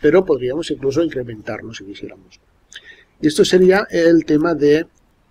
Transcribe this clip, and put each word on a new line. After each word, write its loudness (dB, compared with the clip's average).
pero 2
podríamos -4
incluso -2
incrementarlo -10
si -18
quisiéramos. -20
Y -2
esto 2
sería 2
el 2
tema 0
de, 2